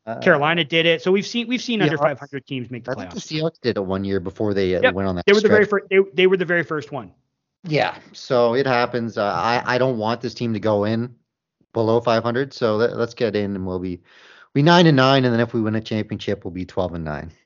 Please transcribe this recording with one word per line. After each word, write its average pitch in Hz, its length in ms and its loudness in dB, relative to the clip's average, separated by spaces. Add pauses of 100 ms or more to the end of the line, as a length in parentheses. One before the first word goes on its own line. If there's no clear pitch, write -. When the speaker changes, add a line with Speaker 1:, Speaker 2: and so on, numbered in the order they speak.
Speaker 1:
Yeah. 110 80 -8
Uh, - 60 -10
Speaker 2:
Carolina 165 420 2
did 165 240 0
it. 165 160 2
So 185 80 0
we've 190 160 2
seen, 233 220 -6
we've 240 120 -4
seen 220 220 -2
under 156 140 2
Speaker 1:
Seahawks. 143 60 -2
Speaker 2:
five 147 180 0
hundred 139 260 -14
teams 127 240 -8
make 117 140 -12
the 123 80 -8
Speaker 1:
I - 20 -4
think 95 160 -10
the 220 80 -12
Speaker 2:
playoffs. 156 240 -8
Speaker 1:
Seahawks 165 180 -6
did 113 160 -2
it 104 80 -2
one 95 200 -2
year 98 160 -2
before 98 340 -4
they, 92 220 2
uh, 85 60 0
Speaker 2:
Yep. - 120 2
Speaker 1:
went 95 140 -2
on 90 80 -2
that 87 100 -4
Speaker 2:
They 202 60 6
were 214 80 6
the 208 80 2
very 214 180 4
Speaker 1:
stretch. 202 240 -2
Speaker 2:
fir-, 190 140 4
they, 196 100 -6
they 185 140 4
were 190 80 4
the 180 80 -4
very 170 180 0
first 147 300 -8
one. 117 200 -12 (520)
Speaker 1:
Yeah, 135 340 -2 (140)
so 120 420 0
it 135 120 0
happens. 120 520 0
Uh, 107 60 0
I, 101 420 0
I 123 120 0
don't 127 200 0
want 113 220 -2
this 117 140 -8
team 117 200 -4
to 101 60 -4
go 104 240 2
in 113 320 -4 (560)
below 117 280 2
five 113 220 2
hundred, 120 320 -4
so 110 220 0
let, 110 200 0
let's 113 180 -4
get 107 200 -2
in 101 220 -2
and 95 100 -6
we'll 92 140 -4
be, 90 200 -8 (520)
be 143 100 2
nine 175 240 8
and 151 100 6
nine, 131 280 4
and 123 80 2
then 113 80 2
if 117 140 -2
we 113 60 -2
win 110 160 -2
a 110 40 -2
championship, 104 640 -6
we'll 95 60 -10
be 90 140 -8
twelve 90 300 -6
and 85 100 -8
nine. 76 260 -8 (160)